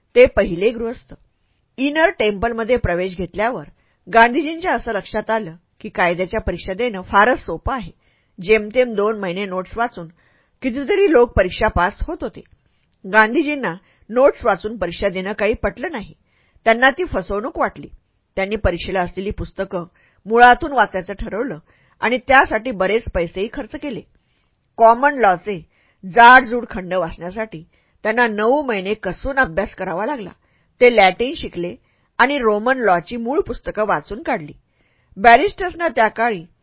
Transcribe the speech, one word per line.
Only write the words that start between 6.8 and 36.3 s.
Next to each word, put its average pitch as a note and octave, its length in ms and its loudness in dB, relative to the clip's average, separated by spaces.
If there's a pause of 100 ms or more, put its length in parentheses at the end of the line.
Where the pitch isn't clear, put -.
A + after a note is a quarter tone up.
फारच A3 380 4
सोपं F3 340 -8
आहे. G3 180 -8 (500)
जेमतेम G#3+ 520 0
दोन G#3 260 -2
महिने F#3+ 260 -6
नोट्स F#3 320 -8
वाचून A3 300 -6 (540)
कितीतरी D4 500 0
लोक A#3+ 220 4
परीक्षा F#3+ 340 0
पास F3+ 300 -2 (100)
होत F4 140 -8
होते. - 200 -10 (720)
गांधीजींना A#3+ 640 0 (340)
नोट्स B3 360 0
वाचून G#3+ 320 -2
परीक्षा F3+ 320 -4
देणं F#3 240 -8
काही G#3+ 200 -2
पटलं G#3+ 380 -6
नाही. F#3+ 220 -12 (520)
त्यांना A#3 240 4
ती F4 160 -2
फसवणूक G#3 520 -8
वाटली. G3 300 -6 (480)
त्यांनी F#3+ 200 -4
परीक्षेला F3+ 460 -4
असलेली F#3+ 300 -6
पुस्तकं F3+ 540 -10 (400)
मुळातून A#3+ 460 6
वाचायचं G3+ 420 -2
ठरवलं G#3 460 -8 (400)
आणि A3+ 180 0
त्यासाठी C4 540 2
बरेच G3 320 -2 (120)
पैसेही F#3 380 -4
खर्च C#4 220 -12
केले. B3 260 -10 (760)
कॉमन A#3+ 400 6
लॉचे F#3+ 500 0 (380)
जाडजूड A#3 640 6
खंड F#3 240 -8
वाचण्यासाठी F3+ 720 -6 (400)
त्यांना A#3 240 2
नऊ A3+ 340 0
महिने G#3 320 -4
कसून B3 460 -6
अभ्यास G3 360 -2
करावा F#3 300 -6
लागला. A#3 240 -8 (520)
ते A#3+ 140 6
लॅटिन G#3 380 4
शिकले F#3 420 -10 (420)
आणि C#4 200 2
रोमन A3+ 400 0
लॉची G#3+ 400 -2
मूळ A#3+ 220 -4
पुस्तकं G#3+ 440 -8
वाचून G3+ 400 -4
काढली. F3+ 300 -6 (640)
बॅरिस्टर्सना E4 680 4
त्या A#3 200 2
काळी G#3+ 380 -4 (180)